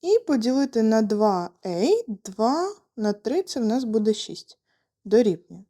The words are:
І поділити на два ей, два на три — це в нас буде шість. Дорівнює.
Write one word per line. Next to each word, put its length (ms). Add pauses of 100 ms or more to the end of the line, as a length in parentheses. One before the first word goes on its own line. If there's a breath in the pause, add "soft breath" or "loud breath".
І 160
поділити 640
на 200
два 480 (160)
ей, 420
два 640 (240)
на 160
три — 300
це 180
в 40
нас 200
буде 300
шість. 440 (460)
Дорівнює. 640